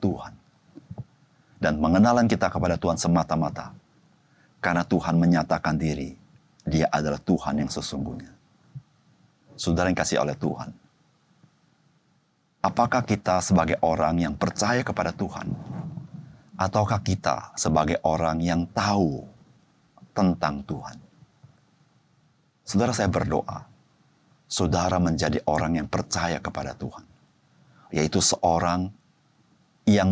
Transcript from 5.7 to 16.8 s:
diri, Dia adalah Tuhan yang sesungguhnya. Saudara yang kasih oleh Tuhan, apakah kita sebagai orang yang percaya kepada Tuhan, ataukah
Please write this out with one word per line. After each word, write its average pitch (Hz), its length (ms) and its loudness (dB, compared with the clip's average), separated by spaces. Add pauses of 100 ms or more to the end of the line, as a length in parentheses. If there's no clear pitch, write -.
diri, 71 400 -4 (480)
Dia 76 240 2
adalah 73 320 -2
Tuhan 76 400 0
yang 67 80 -4
sesungguhnya. - 640 -8 (1200)
Saudara 85 320 0
yang 92 80 0
kasih - 240 0
oleh 71 160 0
Tuhan, 69 400 -6 (1800)
apakah 120 480 0
kita 95 320 0
sebagai 85 480 2
orang 80 320 2
yang 80 160 0
percaya 120 480 0
kepada - 320 -4
Tuhan, - 320 -8 (1120)
ataukah 107 480 0